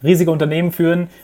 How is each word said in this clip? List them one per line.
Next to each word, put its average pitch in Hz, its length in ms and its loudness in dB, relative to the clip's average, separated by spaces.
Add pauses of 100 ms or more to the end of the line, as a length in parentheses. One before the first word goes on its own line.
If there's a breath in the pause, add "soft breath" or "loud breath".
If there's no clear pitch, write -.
riesige 165 260 2
Unternehmen 156 400 -2
führen, 170 380 -2 (160 loud breath)